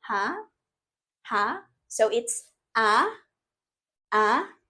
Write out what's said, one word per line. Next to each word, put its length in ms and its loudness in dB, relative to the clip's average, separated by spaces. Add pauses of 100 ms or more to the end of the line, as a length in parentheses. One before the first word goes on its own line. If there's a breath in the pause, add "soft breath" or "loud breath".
Ha? 280 -4 (920)
Ha? 340 -2 (240)
So 220 0
it's 400 -4 (260)
ah, 340 2 (1000)
ah 380 2 (220)